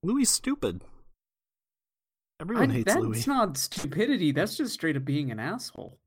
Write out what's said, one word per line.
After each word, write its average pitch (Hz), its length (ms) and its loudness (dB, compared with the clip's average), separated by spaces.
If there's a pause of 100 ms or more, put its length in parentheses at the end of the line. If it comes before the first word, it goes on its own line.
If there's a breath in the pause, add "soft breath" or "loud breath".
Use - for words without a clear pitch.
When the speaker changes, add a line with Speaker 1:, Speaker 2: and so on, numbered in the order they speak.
Speaker 1:
Louis' 240 260 2
stupid. 117 540 -2 (1600)
Everyone 196 320 2
Speaker 2:
I, - 20 2
Speaker 1:
hates 120 180 2
Speaker 2:
that's 339 80 4
Speaker 1:
Louis. - 280 0
Speaker 2:
not 226 280 2
stupidity. 175 760 0
That's 175 240 0
just - 180 -2
straight 156 220 0
up 135 80 -2
being 139 260 -2
an 110 80 -6
asshole. 117 680 -8